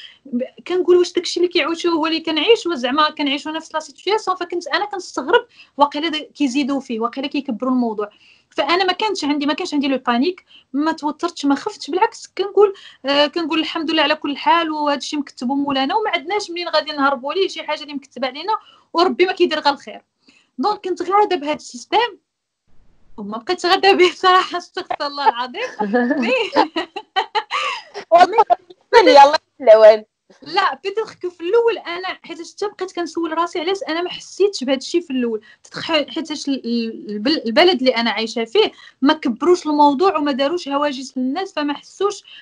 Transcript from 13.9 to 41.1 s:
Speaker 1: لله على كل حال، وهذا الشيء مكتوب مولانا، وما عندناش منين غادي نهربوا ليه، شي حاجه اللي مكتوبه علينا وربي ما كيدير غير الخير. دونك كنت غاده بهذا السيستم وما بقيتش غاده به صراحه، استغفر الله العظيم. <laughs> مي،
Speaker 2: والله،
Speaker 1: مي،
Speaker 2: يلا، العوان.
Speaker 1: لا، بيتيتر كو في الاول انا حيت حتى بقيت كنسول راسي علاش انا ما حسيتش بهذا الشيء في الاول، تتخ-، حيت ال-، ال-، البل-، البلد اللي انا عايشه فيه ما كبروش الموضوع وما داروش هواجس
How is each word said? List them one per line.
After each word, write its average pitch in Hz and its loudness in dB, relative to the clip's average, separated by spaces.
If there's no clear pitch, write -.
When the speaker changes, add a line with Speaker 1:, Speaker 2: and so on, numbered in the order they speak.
Speaker 1:
لله 311 2
على 294 2
كل 294 -4
حال، 320 2
وهذا 294 -2
الشيء - -8
مكتوب 262 -6
مولانا، 277 -2
وما 427 -2
عندناش 349 -4
منين 349 -8
غادي 311 -2
نهربوا 277 -2
ليه، 370 0
شي 320 -12
حاجه 302 -6
اللي 294 -12
مكتوبه 269 -8
علينا 311 -6
وربي 339 2
ما 370 0
كيدير 320 0
غير 285 2
الخير. - -16
دونك 403 -2
كنت 359 -4
غاده 403 2
بهذا 285 -4
السيستم 392 -4
وما 208 -10
بقيتش 359 -4
غاده 381 4
به 359 4
صراحه، 370 2
استغفر - -8
الله 285 -4
العظيم. 247 -4
<laughs> 240 0
مي، 480 -2
Speaker 2:
والله، 370 6
Speaker 1:
مي، 427 8
Speaker 2:
يلا، 302 10
العوان. 220 8
Speaker 1:
لا، 330 0
بيتيتر 403 -6
كو 359 -6
في - -16
الاول 453 0
انا 349 -8
حيت 330 -14
حتى 392 -8
بقيت 381 -10
كنسول 330 -6
راسي 349 -4
علاش 381 -2
انا 330 -4
ما 359 -6
حسيتش - -4
بهذا 269 0
الشيء 339 -4
في 339 -8
الاول، 233 -2
تتخ-، - -4
حيت 320 -8
ال-، 294 -8
ال-، 233 -4
البل-، 214 -2
البلد 285 4
اللي 247 0
انا 233 -2
عايشه 226 -4
فيه 381 0
ما 294 4
كبروش 311 0
الموضوع 294 4
وما 294 -2
داروش 277 -4
هواجس 277 -4